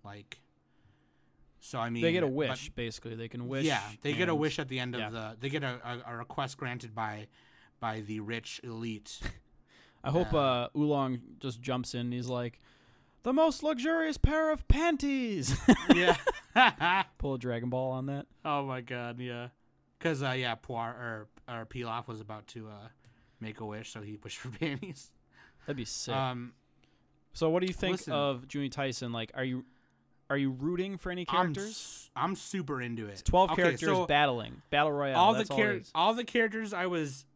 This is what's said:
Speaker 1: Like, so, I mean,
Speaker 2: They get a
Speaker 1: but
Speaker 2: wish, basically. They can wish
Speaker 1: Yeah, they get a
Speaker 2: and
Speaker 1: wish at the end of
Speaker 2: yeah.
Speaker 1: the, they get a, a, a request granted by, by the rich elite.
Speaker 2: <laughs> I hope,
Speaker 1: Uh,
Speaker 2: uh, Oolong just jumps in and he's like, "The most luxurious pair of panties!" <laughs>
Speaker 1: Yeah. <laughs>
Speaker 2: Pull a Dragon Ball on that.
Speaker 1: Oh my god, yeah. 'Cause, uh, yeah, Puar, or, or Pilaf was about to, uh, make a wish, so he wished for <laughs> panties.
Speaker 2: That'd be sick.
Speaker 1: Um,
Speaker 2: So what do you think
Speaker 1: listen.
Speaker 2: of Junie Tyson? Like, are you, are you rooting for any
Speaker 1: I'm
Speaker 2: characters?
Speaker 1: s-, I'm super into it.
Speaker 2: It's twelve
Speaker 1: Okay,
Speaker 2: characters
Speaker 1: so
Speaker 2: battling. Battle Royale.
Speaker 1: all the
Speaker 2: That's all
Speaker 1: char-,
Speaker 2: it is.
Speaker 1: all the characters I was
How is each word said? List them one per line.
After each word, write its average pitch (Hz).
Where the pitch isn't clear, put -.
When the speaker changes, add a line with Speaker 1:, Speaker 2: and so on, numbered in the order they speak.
Speaker 1:
Like, 101
so, -
I 117
mean, 117
Speaker 2:
They 165
get 180
a -
Speaker 1:
but 131
Speaker 2:
wish, 131
basically. 113
They 113
can 120
wish 135
Speaker 1:
Yeah, 135
they 143
get 170
a 165
Speaker 2:
and 147
Speaker 1:
wish 156
at 139
the 127
end 123
of 113
Speaker 2:
yeah. 107
Speaker 1:
the, 113
they 135
get 147
a, 123
a, 120
a 117
request 135
granted 120
by, 107
by 110
the 107
rich 110
elite. 113
Speaker 2:
<laughs> -
I 120
hope, 165
Speaker 1:
Uh, 156
Speaker 2:
uh, 123
Oolong 139
just 123
jumps 127
in 120
and 120
he's 123
like, 123
"The 247
most 311
luxurious 311
pair 311
of -
panties!" 269
<laughs> -
Speaker 1:
Yeah. 175
<laughs> 190
Speaker 2:
Pull 139
a 127
Dragon 120
Ball 127
on 131
that. 139
Speaker 1:
Oh 143
my 131
god, 120
yeah. 123
'Cause, 151
uh, 131
yeah, 127
Puar, 117
or, 113
or 117
Pilaf 117
was 110
about 107
to, 110
uh, 104
make 110
a 113
wish, 107
so 110
he 104
wished 101
for 131
<laughs> 107
panties. 151
Speaker 2:
That'd 143
be 113
sick. -
Speaker 1:
Um, 123
Speaker 2:
So 160
what 175
do 185
you 185
think 185
Speaker 1:
listen. 156
Speaker 2:
of 139
Junie 143
Tyson? 127
Like, 113
are 131
you, 127
are 139
you 139
rooting 175
for 180
any 180
Speaker 1:
I'm 151
Speaker 2:
characters? 202
Speaker 1:
s-, -
I'm 170
super 147
into 117
it. 101
Speaker 2:
It's -
twelve 180
Speaker 1:
Okay, 180
Speaker 2:
characters 165
Speaker 1:
so 185
Speaker 2:
battling. 131
Battle 147
Royale. 143
Speaker 1:
all 196
the -
Speaker 2:
That's 208
all 139
Speaker 1:
char-, 208
Speaker 2:
it 185
is. -
Speaker 1:
all 214
the 240
characters 220
I 185
was 156